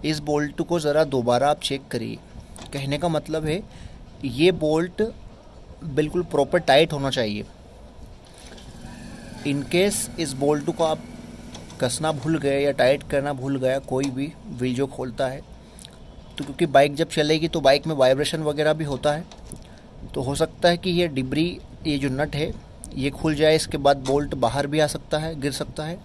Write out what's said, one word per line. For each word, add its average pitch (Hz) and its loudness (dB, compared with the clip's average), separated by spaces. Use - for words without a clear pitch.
इस 151 0
बोल्ट 147 0
को 170 0
ज़रा 151 4
दोबारा 127 4
आप 147 2
चेक 139 -4
करिए।" 113 -4
कहने 139 -2
का 175 0
मतलब 156 -2
है, 160 -2
ये 139 4
बोल्ट 165 2
बिल्कुल 151 0
प्रॉपर 160 2
टाइट 160 6
होना 139 -2
चाहिए। 110 -2
In 139 0
case 196 0
इस 143 -2
बोल्ट 143 2
को 165 0
आप 156 0
कसना 151 0
भूल 156 0
गए 139 2
या 143 2
टाइट 135 4
करना 143 0
भूल 135 -2
गया 131 2
कोई 131 -2
भी 139 -4
व्हील 123 -2
जो 135 0
खोलता 131 -4
है, 139 -6
तो 143 -6
क्योंकि 139 -2
बाइक 143 6
जब 156 -2
चलेगी 156 2
तो 160 -2
बाइक 143 6
में 160 -2
वाइब्रेशन 139 4
वगैरह 151 0
भी 156 -2
होता 143 0
है, 160 -4
तो 143 -4
हो 135 -2
सकता 160 2
है 175 2
कि 180 -4
ये 175 2
डिब्री, 143 -2
ये 147 0
जो 139 0
नट 147 -2
है, 151 -2
ये 147 -2
खुल 156 0
जाए, 156 6
इसके 156 -2
बाद 139 4
बोल्ट 135 0
बाहर 131 0
भी 147 0
आ 151 4
सकता - -4
है, 156 -6
गिर 139 -2
सकता 147 -6
है 170 -6